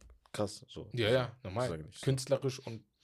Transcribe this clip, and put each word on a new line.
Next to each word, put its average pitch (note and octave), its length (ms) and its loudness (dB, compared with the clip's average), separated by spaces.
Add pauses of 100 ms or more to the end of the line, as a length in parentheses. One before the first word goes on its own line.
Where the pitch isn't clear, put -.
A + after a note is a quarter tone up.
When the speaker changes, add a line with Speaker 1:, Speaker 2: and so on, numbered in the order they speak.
(320)
Speaker 1:
krass, - 360 -2
so. - 240 -12
Speaker 2:
Ja, A2 180 4
ja, B2 320 4
normal. G#2 260 0
Speaker 1:
Sag E2 120 -2
ich D#2 60 -10
nicht - 140 -16
so. - 40 -8
Speaker 2:
Künstlerisch C3+ 560 2
und A2+ 240 -8 (180)